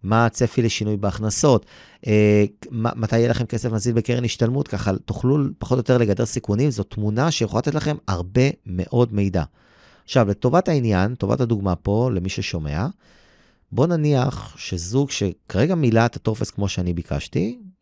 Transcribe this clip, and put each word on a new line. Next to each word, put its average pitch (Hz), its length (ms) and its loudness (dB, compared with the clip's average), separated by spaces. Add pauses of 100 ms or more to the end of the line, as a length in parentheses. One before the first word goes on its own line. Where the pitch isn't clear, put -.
מה 110 240 4
הצפי 120 360 0
לשינוי 107 340 0
בהכנסות, 107 680 2 (400)
אה, 104 380 6 (260)
מ-, 113 300 -4
מתי 110 180 0
יהיה 117 100 4
לכם 120 180 0
כסף 117 260 -4
נזיל 113 220 -2
בקרן 120 300 0
השתלמות, 120 440 0
ככה 98 360 -2
תוכלו 131 320 0 (220)
פחות - 180 0
או 127 40 0
יותר 123 180 4
לגדר 110 280 2
סיכונים. 117 440 -2
זו 107 120 -4
תמונה 107 480 -2
שיכולה 113 280 -2
לתת 135 160 -2
לכם 147 220 -2 (120)
הרבה 95 340 0 (240)
מאוד 104 480 -2
מידע. 95 300 0 (600)
עכשיו, 117 240 2
לטובת 127 400 2
העניין, 117 460 2
טובת 117 260 -2
הדוגמה 101 360 0
פה, 113 380 0
למי 90 140 -2
ששומע, 80 580 -4 (840)
בוא 123 140 2
נניח 151 680 0
שזוג 101 540 -4
שכרגע 151 640 -2
מילא 117 320 2
את - 100 -4
הטופס - 340 -4
כמו 101 180 -4
שאני 90 240 -2
ביקשתי 147 680 -4 (240)